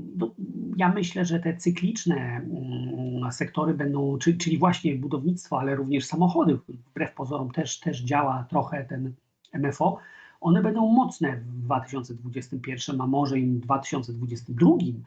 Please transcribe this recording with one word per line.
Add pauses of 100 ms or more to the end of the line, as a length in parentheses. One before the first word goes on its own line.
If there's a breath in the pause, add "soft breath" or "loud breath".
(160)
no, (460)
ja
myślę,
że
te
cykliczne,
mm,
sektory
będą,
czy-,
czyli
właśnie
budownictwo,
ale
również
samochody, (100)
wbrew
pozorom
też,
też
działa
trochę
ten (380)
M
F
O, (420 loud breath)
one
będą
mocne
w
dwa
tysiące
dwudziestym
pierwszym,
a
może
i
w
dwa
tysiące
dwudziestym
drugim,